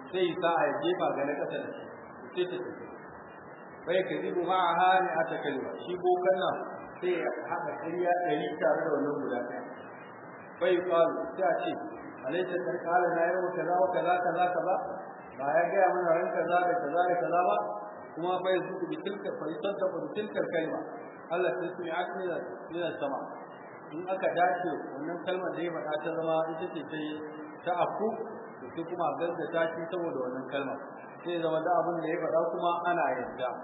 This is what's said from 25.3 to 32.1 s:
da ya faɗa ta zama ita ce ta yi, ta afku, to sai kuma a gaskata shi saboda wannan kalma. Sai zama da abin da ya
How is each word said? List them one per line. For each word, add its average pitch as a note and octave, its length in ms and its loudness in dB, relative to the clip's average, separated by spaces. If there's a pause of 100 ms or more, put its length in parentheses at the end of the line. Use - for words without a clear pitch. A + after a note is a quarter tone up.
da D#3 120 -4
ya E3+ 100 -2
faɗa D3+ 220 -4
ta D#3 180 -2
zama D#3+ 320 0
ita E3 220 -4
ce E3 160 -6
ta C#3+ 140 -8
yi, D3+ 180 -4 (440)
ta E3+ 160 -2
afku, - 340 0 (440)
to - 160 -14
sai - 160 -6
kuma F3 200 -2
a D3 120 2
gaskata E3 520 0
shi E3 160 -4
saboda E3 360 -2
wannan B2+ 260 -4
kalma. - 300 -2 (400)
Sai F3 200 -4
zama D#3+ 220 2
da E3+ 160 2
abin E3+ 220 4
da D#3 120 -2
ya E3 120 0